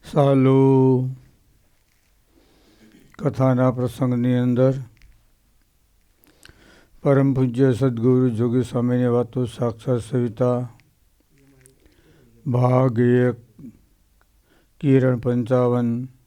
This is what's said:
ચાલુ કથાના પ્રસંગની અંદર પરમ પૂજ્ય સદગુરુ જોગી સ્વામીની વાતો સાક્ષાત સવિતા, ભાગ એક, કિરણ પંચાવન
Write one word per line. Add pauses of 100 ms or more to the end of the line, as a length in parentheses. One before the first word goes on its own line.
(120)
ચાલુ (2000)
કથાના
પ્રસંગની
અંદર (2250)
પરમ
પૂજ્ય
સદગુરુ
જોગી
સ્વામીની
વાતો
સાક્ષાત
સવિતા, (1800)
ભાગ
એક, (1400)
કિરણ
પંચાવન (220)